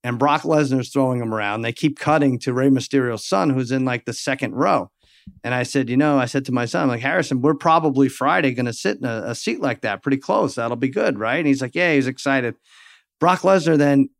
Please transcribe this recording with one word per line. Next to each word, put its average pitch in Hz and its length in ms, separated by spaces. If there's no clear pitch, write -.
and 120 160
Brock 143 240
Lesnar's 139 480
throwing 127 320
him 110 100
around. 107 300
They 117 100
keep 147 260
cutting 143 420
to 131 120
Rey 131 160
Mysterio's 127 580
son, 190 220
who's 131 240
in, 131 140
like, 123 180
the 120 80
second 131 440
row. 147 340
And 123 120
I 123 80
said, 123 260
"You 123 80
know," 147 220
I 123 80
said 135 200
to 131 60
my 120 140
son, 156 220
like, 120 120
"Harrison, 139 400
we're 147 140
probably 143 560
Friday 143 420
gonna 120 220
sit 202 240
in 131 80
a, 113 220
a 117 60
seat - 240
like 123 220
that 101 220
pretty 135 160
close. 156 380
That'll 117 200
be 131 140
good, 196 280
right?" 113 200
And 165 80
he's 139 160
like, 123 120
"Yeah," 170 200
he's 135 120
excited. 127 500
Brock 175 200
Lesnar 165 380
then 143 420